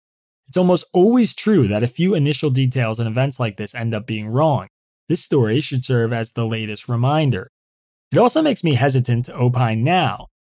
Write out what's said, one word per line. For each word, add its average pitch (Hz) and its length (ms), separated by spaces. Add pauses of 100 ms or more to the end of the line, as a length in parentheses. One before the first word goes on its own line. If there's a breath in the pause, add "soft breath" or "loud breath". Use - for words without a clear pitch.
(480)
It's - 100
almost 180 340
always 220 440
true 170 320
that 107 160
a 120 40
few 180 280
initial 147 340
details 123 500
in 117 60
events 127 340
like 110 180
this 104 180
end 113 180
up 104 140
being 107 200
wrong. 127 420 (380)
This - 160
story 123 360
should 135 260
serve 117 260
as 113 200
the 113 160
latest 110 420
reminder. 127 600 (600)
It 147 60
also 247 240
makes 302 220
me 156 100
hesitant 127 520
to - 120
opine 123 460
now. 147 440 (180)